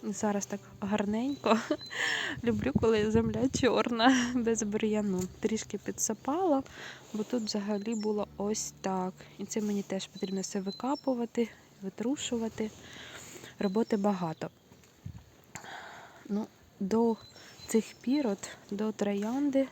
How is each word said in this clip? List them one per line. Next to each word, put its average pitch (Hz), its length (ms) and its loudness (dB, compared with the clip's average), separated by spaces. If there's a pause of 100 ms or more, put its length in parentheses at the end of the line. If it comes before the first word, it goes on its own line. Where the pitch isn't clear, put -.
Зараз 208 420 -2
так 202 140 -8 (200)
гарненько. 220 800 2 (400)
<laughs> - 440 -2
Люблю, 226 280 2 (100)
коли 220 300 4
земля 226 380 4 (120)
чорна, 240 720 4
без 226 280 2
бур'яну. 208 580 2 (180)
Трішки 214 380 -2
підсипала, 269 880 0 (500)
бо 214 100 -2
тут 233 200 -2
взагалі 208 520 -2
було 208 320 -2 (100)
ось 208 440 -4
так. 185 320 0 (240)
І 202 80 -8
це 220 160 -2
мені 208 220 0
теж 190 240 -4
потрібно 190 340 -4
все - 180 -4
викапувати, 240 880 -2 (320)
витрушувати. 220 920 -2 (880)
Роботи 208 380 2
багато. 180 520 0 (1800)
Ну, 208 180 0 (320)
до 220 380 4 (500)
цих 220 180 2 (160)
пір, 269 260 2
от, 202 220 -2 (220)
до 214 200 -2
троянди 247 800 2